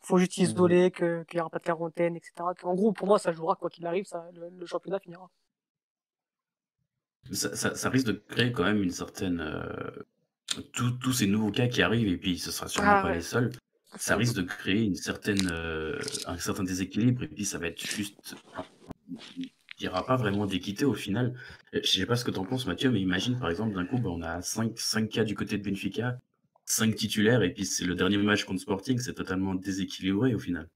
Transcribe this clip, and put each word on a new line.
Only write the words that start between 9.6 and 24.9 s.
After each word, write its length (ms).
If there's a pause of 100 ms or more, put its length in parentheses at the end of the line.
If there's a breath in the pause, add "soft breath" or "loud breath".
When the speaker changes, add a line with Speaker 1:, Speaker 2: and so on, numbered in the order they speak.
Speaker 2:
tout-, 200
tous 200
ces 160
nouveaux 240
cas 160
qui 140
arrivent, 260
et 80
puis 200
ce 140
sera 160
sûrement 240
Speaker 1:
Ah 120
Speaker 2:
pas 60
Speaker 1:
ouais. 80
Speaker 2:
les 60
seuls, 300 (440)
ça 200
risque 200
de 60
créer 400
une 120
certaine, 560
euh, 480 (280)
un 100
certain 260
déséquilibre, 600
et 60
puis 160
ça 140
va 80
être 180
juste, 520 (1400)
il 60
y 40
aura 180
pas 100
vraiment 300
d'équité 380
au 100
final. 400 (400 loud breath)
Euh, 80
je 80
sais 160
pas 100
ce 80
que 60
t'en 140
penses, 220
Mathieu, 240
mais 100
imagine 380
par 120
exemple 240
d'un 120
coup, 120
bah, 140
on 100
a 200
cinq, 360
cinq 300